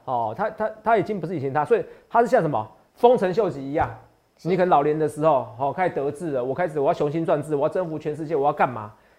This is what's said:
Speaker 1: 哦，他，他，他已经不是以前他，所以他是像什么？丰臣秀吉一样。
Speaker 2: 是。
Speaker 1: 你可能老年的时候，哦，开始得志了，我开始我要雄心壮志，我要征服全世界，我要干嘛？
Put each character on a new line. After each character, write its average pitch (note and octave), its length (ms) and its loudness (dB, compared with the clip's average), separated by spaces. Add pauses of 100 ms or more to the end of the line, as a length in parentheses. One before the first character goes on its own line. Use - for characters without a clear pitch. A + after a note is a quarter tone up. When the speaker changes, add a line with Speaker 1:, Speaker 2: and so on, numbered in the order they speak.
Speaker 1:
哦， A#2 300 -2
他， G#3 140 -4
他， G#3+ 200 -6 (120)
他 A3+ 140 2
已 G3 80 2
经 G3+ 160 -6
不 D#3 60 -6
是 F#3 100 -6
以 C#3+ 40 -6
前 C3+ 120 -4
他， D3 120 0
所 A3+ 120 2
以 F3+ 80 -2 (260)
他 A#3 100 4
是 A#3 60 4
像 A3 160 4
什 D#3+ 80 0
么？ A2 160 -2 (280)
丰 B3 220 6
臣 F#3+ 160 0
秀 G3 160 0
吉 C#3+ 140 -8
一 C#3 120 -8
样。 D3+ 140 0 (480)
Speaker 2:
是。 - 120 -8
Speaker 1:
你 F#3 80 2
可 F3+ 60 2
能 F3+ 60 4
老 D3+ 160 6
年 D3+ 120 2
的 D#3 120 0
时 D3 160 -4
候， C3+ 240 4 (100)
哦， C#3 140 -2
开 F#3 160 0
始 - 60 -6
得 C#3+ 160 -2
志 D#3+ 200 -8
了， B2+ 140 -2
我 C3+ 100 -2
开 F3+ 140 -2
始 D3+ 100 -6
我 C#3 80 2
要 E3 80 4
雄 D3 160 -2
心 E3 160 -2
壮 D#3 160 0
志， D3+ 140 -2
我 C#3 60 0
要 D#3 60 2
征 F3+ 200 -2
服 D#3 100 -6
全 D3+ 160 -6
世 D#3 100 -8
界， D#3 120 -2
我 C#3 100 2
要 D3+ 60 4
干 D3+ 180 0
嘛？ A2 220 -10 (260)